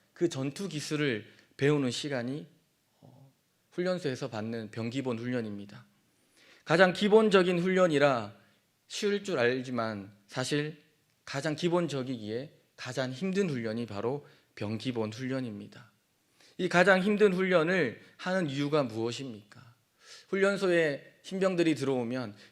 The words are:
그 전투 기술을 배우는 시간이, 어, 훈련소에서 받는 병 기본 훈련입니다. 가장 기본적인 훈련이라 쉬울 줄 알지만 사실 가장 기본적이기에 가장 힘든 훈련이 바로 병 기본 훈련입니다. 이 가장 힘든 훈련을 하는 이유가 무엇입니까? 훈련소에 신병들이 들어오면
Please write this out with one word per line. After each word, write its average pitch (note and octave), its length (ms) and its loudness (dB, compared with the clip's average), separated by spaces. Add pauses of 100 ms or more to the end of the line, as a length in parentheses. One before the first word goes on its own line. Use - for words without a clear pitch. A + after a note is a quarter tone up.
(140)
그 F3 160 0
전투 C#3+ 400 -6
기술을 D3 560 -2 (320)
배우는 C#3 340 2
시간이, C#3 560 -6 (540)
어, - 320 -20 (380)
훈련소에서 E3+ 580 -2
받는 A2+ 420 -6
병 A#2 180 -6
기본 B2+ 300 -4
훈련입니다. G#2+ 680 -6 (800)
가장 F3 300 6
기본적인 F#3+ 680 6
훈련이라 C#3+ 720 2 (540)
쉬울 G3+ 360 -4
줄 F3+ 160 -2
알지만 A#2+ 760 -2 (120)
사실 D3 540 -4 (440)
가장 D3+ 300 -4
기본적이기에 C3+ 960 -4 (240)
가장 B2+ 340 -6
힘든 F#3 380 -2
훈련이 A#2 380 -4
바로 A2+ 380 -4 (300)
병 G#2+ 220 -6
기본 A2 340 -4
훈련입니다. A#2+ 800 -10 (680)
이 F3+ 80 0
가장 F3+ 340 6
힘든 G#3 320 4
훈련을 F3 680 2 (160)
하는 F#3 320 -2
이유가 C#3+ 340 0
무엇입니까? A2+ 800 -8 (640)
훈련소에 F#3 960 2
신병들이 F3+ 520 2
들어오면 B2+ 600 -2 (160)